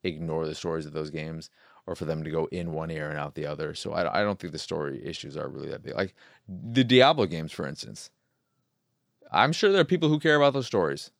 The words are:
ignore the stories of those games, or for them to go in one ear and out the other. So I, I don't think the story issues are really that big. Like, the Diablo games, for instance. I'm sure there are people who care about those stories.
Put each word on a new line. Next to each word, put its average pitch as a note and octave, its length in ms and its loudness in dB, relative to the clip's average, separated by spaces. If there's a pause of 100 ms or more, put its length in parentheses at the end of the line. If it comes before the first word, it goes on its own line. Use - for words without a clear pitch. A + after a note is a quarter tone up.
ignore D#2+ 420 -2
the D2+ 100 -4
stories D#2+ 300 -4
of D2+ 80 -12
those D#2 160 -4
games, D#2+ 400 -8 (360)
or F2 100 -8
for - 100 -8
them D#2 180 -4
to D#2 60 -6
go D#2+ 220 0
in E2+ 220 -6
one D#2+ 180 -6
ear D2+ 180 -6
and D2+ 80 -6
out D2 180 -6
the D2+ 100 -6
other. D2+ 280 -6
So - 200 -8
I, E2+ 260 0
I G#2 40 2
don't G2+ 140 0
think E2+ 140 -10
the D#2 80 -10
story D2+ 440 -6
issues D2 340 -10
are D2 100 -6
really C#2 220 -10
that C2+ 140 -10
big. C2 120 -10
Like, F#2+ 180 -2 (340)
the A#2 360 0
Diablo B2+ 420 8
games, D#2+ 280 -6
for D#2 120 -6
instance. - 460 -12 (1200)
I'm B2 220 4
sure G3 180 4
there F#3+ 100 6
are D#3 40 6
people D#3+ 240 2
who D3+ 100 4
care D3+ 160 6
about C#3+ 180 6
those C3+ 140 -2
stories. D#2 520 0